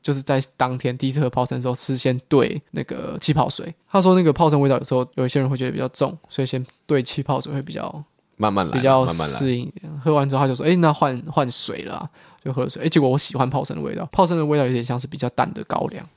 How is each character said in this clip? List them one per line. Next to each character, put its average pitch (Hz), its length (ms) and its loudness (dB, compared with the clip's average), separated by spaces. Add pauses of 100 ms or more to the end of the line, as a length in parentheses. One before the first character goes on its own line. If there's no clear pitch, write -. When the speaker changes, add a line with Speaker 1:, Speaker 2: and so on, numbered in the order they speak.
Speaker 1:
就 147 100 -2
是 139 80 -2
在 135 220 0 (140)
当 127 200 0
天 127 220 -2
第 139 80 -2
一 131 60 -2
次 147 80 -2
喝 127 100 0
泡 127 140 0
盛 127 120 -4
的 123 60 -6
时 127 60 -2
候， 123 80 -2
是 135 200 -4
先 127 220 0 (100)
兑 143 320 4 (120)
那 147 100 -4
个 - 380 -8
气 - 120 0
泡 139 160 2
水。 - 240 -8 (160)
他 196 140 2
说 185 140 6
那 185 80 4
个 156 80 6
泡 160 180 4
盛 147 100 4
味 139 80 4
道 131 80 4
有 127 80 -4
时 - 80 -4
候 127 220 2
有 131 100 0
一 127 40 0
些 143 100 0
人 131 100 2
会 135 80 -2
觉 127 100 -4
得 127 40 -2
比 107 80 -6
较 131 100 -2
重， 143 280 -2 (120)
所 - 140 -4
以 131 40 0
先 127 180 -4 (200)
兑 143 160 2
气 127 220 -6
泡 131 180 -2
水 143 120 -10
会 139 100 -6
比 151 100 -12
较 - 320 -10 (320)
Speaker 2:
慢 104 160 2
慢 95 140 2
来， - 60 -4
Speaker 1:
比 127 80 0
较 131 240 6
Speaker 2:
慢 85 100 0
慢 78 160 0
来。 67 80 -4
Speaker 1:
适 131 160 0
应 123 120 -4
一 135 40 -10
点。 160 220 -16 (100)
喝 156 100 2
完 139 160 2
之 135 60 -2
后 131 60 2
他 139 80 4
就 131 60 0
说 135 120 -6
，“诶， 170 100 4
那 165 160 6
换， 135 280 0 (100)
换 139 180 0
水 - 340 -4
了 - 120 -10
啊。” - 140 -10 (360)
就 135 80 -4
喝 127 100 -2
了 139 80 -4
水。 - 140 -10
诶， 160 40 0
结 160 120 4
果 139 80 4
我 127 100 4
喜 - 160 -4
欢 127 160 0
泡 139 140 -2
盛 - 120 -8
的 156 60 -6
味 143 140 -6
道。 175 160 -8
泡 190 120 4
盛 170 140 2
的 156 80 2
味 147 100 2
道 143 80 4
有 127 80 0
点 120 100 0
像 123 160 -4
是 127 100 -8
比 143 100 -12
较 127 120 -4
淡 - 220 0
的 - 120 -10
高 - 260 -4
粱。 - 120 -14 (140)